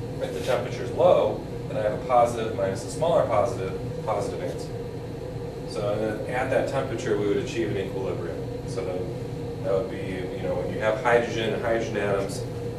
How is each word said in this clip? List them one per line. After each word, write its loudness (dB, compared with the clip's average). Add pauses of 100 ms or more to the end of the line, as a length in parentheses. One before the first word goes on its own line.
(200)
If -2
the -4
temperature's 0
low, 6 (240)
then -4
I 0
have 0
a -6
positive 4
minus 0
a -6
smaller 4
positive, 0 (240)
positive -2
answer. -4 (1000)
So, 0
and 0
then -2
at 0
that 4
temperature, 0
we 2
would 4
achieve 0
an 0
equilibrium. -2 (280)
So -4
that, -4
that 2
would 2
be, -6 (400)
you -4
know, 0
when -2
you -2
have 2
hydrogen 4
and -2
hydrogen 0
atoms 0 (360)